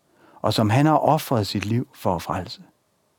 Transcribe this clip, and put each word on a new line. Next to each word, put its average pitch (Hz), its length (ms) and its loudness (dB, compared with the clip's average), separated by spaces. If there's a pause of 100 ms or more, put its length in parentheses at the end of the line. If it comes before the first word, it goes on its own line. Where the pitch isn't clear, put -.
(420)
og 107 120 0
som 110 160 2
han 135 160 4
har 156 100 4
ofret 131 500 0
sit 98 180 -4
liv 117 300 -2
for 95 220 -2
at 82 60 -6
frelse? 90 400 -8 (560)